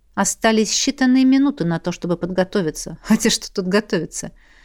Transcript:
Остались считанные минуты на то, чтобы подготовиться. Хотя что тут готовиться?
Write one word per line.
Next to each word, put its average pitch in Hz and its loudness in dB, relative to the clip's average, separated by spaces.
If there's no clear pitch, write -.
Остались 214 0
считанные 262 2
минуты 269 2
на 170 -2
то, 175 -4
чтобы 175 -4
подготовиться. 180 -4
Хотя 220 2
что - -4
тут 185 -4
готовиться? 185 -4